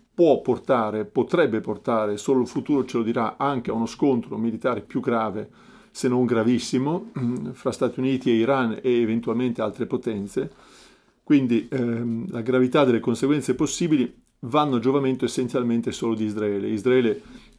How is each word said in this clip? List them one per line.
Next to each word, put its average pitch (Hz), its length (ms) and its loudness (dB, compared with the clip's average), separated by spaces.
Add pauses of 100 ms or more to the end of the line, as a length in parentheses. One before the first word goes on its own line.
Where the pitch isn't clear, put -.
(180)
può 151 240 6
portare, 110 640 0
potrebbe 123 560 0
portare, 107 560 -2
solo 131 240 2
il 120 60 0
futuro 135 380 0
ce 123 120 -4
lo 117 60 0
dirà, 113 340 -2
anche 139 320 -2
a 113 60 -2
uno 113 100 -2
scontro 123 500 0
militare 110 460 -2
più - 180 -6
grave, 110 480 -4 (440)
se - 160 -4
non 123 180 2
gravissimo, 123 840 0 (220)
<clears throat> - 200 -8
fra - 180 -6
Stati 123 280 -2
Uniti 127 320 0
e - 20 6
Iran 113 480 2
e 120 180 2
eventualmente 117 640 0
altre 107 240 -4
potenze. 113 680 -4 (680)
Quindi, 123 480 2
ehm, 120 600 -4
la 117 100 -6
gravità 127 420 4
delle 117 160 4
conseguenze 135 540 0
possibili 151 580 0 (280)
vanno 139 380 0
a - 20 0
giovamento 131 440 0
essenzialmente 120 680 -2
solo 113 240 -2
di 107 100 -2
Israele. 104 420 -2
Israele 110 540 2 (380)